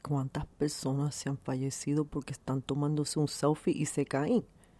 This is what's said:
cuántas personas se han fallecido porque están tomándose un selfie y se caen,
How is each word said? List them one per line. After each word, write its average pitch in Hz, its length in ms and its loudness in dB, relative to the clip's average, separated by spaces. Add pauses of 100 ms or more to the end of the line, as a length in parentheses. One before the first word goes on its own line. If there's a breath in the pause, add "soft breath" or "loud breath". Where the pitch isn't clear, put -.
cuántas 139 460 -2
personas 143 640 -2
se - 160 -4
han 139 80 -2
fallecido 139 680 0
porque 143 280 -6
están 131 280 -2
tomándose 147 580 0
un 151 80 4
selfie - 480 2
y 151 100 0
se 143 200 0
caen, 156 400 2 (340 soft breath)